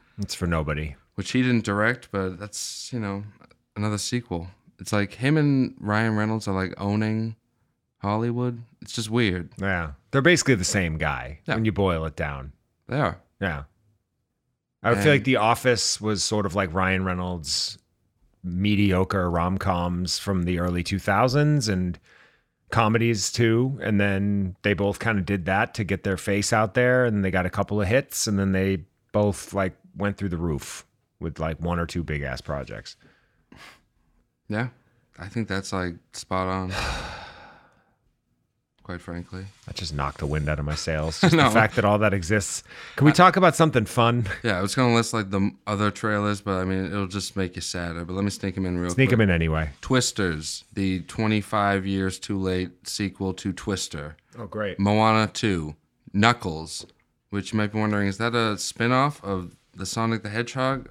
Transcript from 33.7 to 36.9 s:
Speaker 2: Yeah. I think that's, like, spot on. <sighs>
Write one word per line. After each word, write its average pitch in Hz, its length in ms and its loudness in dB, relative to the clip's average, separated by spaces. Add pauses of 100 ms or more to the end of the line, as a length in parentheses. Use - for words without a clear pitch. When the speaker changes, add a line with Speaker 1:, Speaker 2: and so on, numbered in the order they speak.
Speaker 2:
Yeah. 110 200 -2 (500)
I 92 100 -12
think 107 200 -4
that's, 98 240 -4
like, 90 220 -4 (180)
spot 92 360 -4
on. 92 300 -4
<sighs> - 40 -4 (2000)